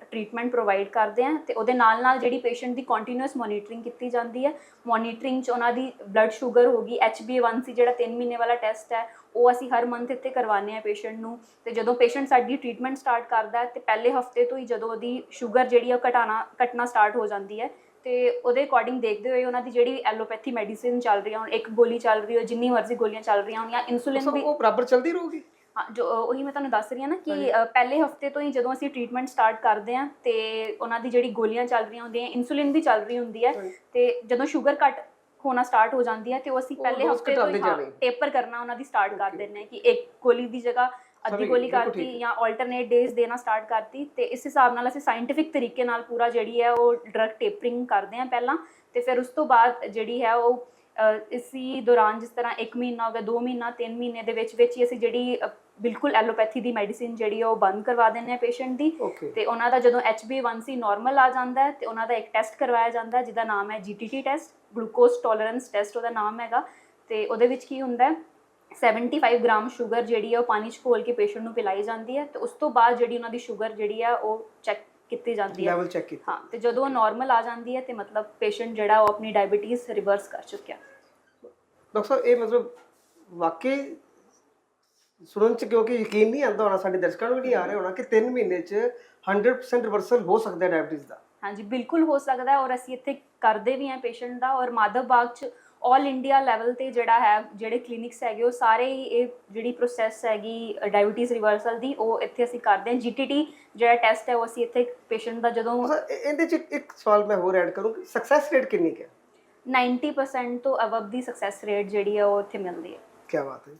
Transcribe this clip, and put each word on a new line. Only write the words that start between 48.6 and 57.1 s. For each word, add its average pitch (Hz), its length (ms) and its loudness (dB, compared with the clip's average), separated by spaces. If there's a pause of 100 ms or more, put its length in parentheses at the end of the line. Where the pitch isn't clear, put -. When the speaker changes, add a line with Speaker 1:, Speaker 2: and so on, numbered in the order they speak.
Speaker 1:
ਤੇ 240 60 2
ਫਿਰ 247 180 0
ਉਸ 247 100 -2
ਤੋਂ 302 180 0
ਬਾਅਦ 240 400 4
ਜਿਹੜੀ 226 360 -4
ਹੈ 226 120 2
ਉਹ, 240 320 2
ਅ, - 520 0 (140)
ਇਸੀ 254 480 -8
ਦੌਰਾਨ 226 380 4
ਜਿਸ 233 100 -12
ਤਰ੍ਹਾਂ 240 240 -4
ਇੱਕ 226 240 -8
ਮਹੀਨਾ 240 320 -4
ਹੋ - 40 -4
ਗਿਆ, 226 80 -6
ਦੋ 226 200 -2
ਮਹੀਨਾ, 240 300 -4
ਤਿੰਨ 233 280 -8
ਮਹੀਨੇ 233 240 -6
ਦੇ 226 100 -4
ਵਿੱਚ 220 220 -4
ਵਿੱਚ 240 220 4
ਹੀ 247 80 4
ਅਸੀਂ 240 140 -2
ਜਿਹੜੀ, 240 380 0
ਅ, 214 120 -4 (340)
ਬਿਲਕੁਲ 240 340 0
ਐਲੋਪੈਥੀ 220 440 2
ਦੀ 240 120 -2
ਮੈਡੀਸਿਨ 226 420 -6